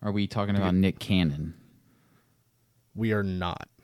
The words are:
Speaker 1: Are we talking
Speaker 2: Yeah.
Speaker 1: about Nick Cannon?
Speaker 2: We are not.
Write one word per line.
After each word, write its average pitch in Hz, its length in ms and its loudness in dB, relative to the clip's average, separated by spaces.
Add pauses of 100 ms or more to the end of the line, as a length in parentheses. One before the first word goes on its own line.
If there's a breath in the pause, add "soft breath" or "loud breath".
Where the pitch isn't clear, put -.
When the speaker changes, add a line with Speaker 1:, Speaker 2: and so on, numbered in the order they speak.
Speaker 1:
Are 104 100 -4
we 101 160 0
talking 101 280 -2
Speaker 2:
Yeah. 98 60 2
Speaker 1:
about 92 140 2
Nick 95 240 2
Cannon? 82 540 0 (1400)
Speaker 2:
We 110 180 0
are 104 100 2
not. 90 460 -4 (140)